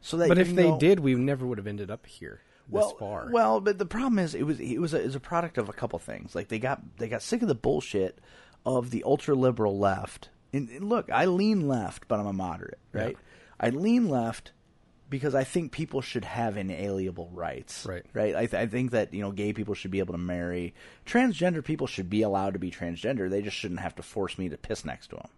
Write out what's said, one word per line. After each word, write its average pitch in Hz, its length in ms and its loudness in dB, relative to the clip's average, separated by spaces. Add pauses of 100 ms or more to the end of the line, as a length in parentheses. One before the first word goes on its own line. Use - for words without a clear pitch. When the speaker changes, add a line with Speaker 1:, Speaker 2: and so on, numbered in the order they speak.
Speaker 1:
so - 160 -4
that 170 120 6
Speaker 2:
But 175 80 8
Speaker 1:
you 185 40 8
Speaker 2:
if 175 140 4
they 175 140 8
Speaker 1:
know 151 100 4
Speaker 2:
did, 180 200 8
we 135 160 4
never 127 300 2
would 123 120 -2
have 101 100 -6
ended 104 240 -6
up 113 140 -10
here - 360 -16 (260)
this 131 60 -12
Speaker 1:
Well, 202 220 4
Speaker 2:
far. - 360 -6
Speaker 1:
well, 220 300 4
but 202 160 2
the 190 80 0
problem 226 340 2
is, 165 140 0
it - 100 -2
was, 147 160 0
it 120 200 -2
was 160 140 0
a, 147 80 2
it 85 40 -2
was 135 100 -2
a 139 40 -4
product 170 380 -2
of 104 120 -2
a 104 40 -8
couple 117 260 -4
things. - 360 -12
Like, 85 120 -4
they 110 120 -4
got, 127 220 -2 (160)
they 120 100 -6
got 110 140 -4
sick 233 200 -2
of 240 60 0
the 143 80 2
bullshit 110 640 0 (460)
of 123 240 0
the 117 160 -2
ultra 143 300 2
liberal 113 420 4
left. 98 520 0 (240)
And, 135 160 -2
and 160 200 -8
look, 226 220 0
I 135 140 4
lean 190 420 4
left, 120 400 -2
but 107 120 2
I'm 104 80 -2
a 98 60 -2
moderate, 90 460 -6 (120)
right? 110 260 -4
Speaker 2:
Yeah. - 500 -6
Speaker 1:
I - 20 4
lean 214 400 2
left 117 420 -2 (580)
because 135 260 0
I 135 80 4
think 160 280 -2
people 143 300 -4
should 117 240 -6
have 113 320 -2
inalienable 95 760 -4
rights. 82 520 -8
Speaker 2:
Right. 90 280 -8
Speaker 1:
Right? 107 220 2
I, 113 120 2
th-, 95 140 0
I 117 60 0
think 123 240 0
that, 113 220 0
you 98 80 -4
know, 98 100 -4
gay 104 220 -2
people 104 220 -4
should - 160 -8
be 95 80 0
able 87 140 -2
to 87 40 -4
marry. 87 560 -4 (320)
Transgender 180 580 0
people 151 240 -4
should 92 220 -6
be 104 120 2
allowed 98 320 2
to 95 60 -4
be 90 120 -6
transgender. 92 580 -4
They 98 120 0
just 101 160 -6
shouldn't 90 240 -6
have 87 140 -6
to - 80 -14
force - 340 -6
me 92 120 -4
to 71 80 -8
piss - 280 -8
next 71 260 -10
to 50 60 -12
'em - 100 -14 (100)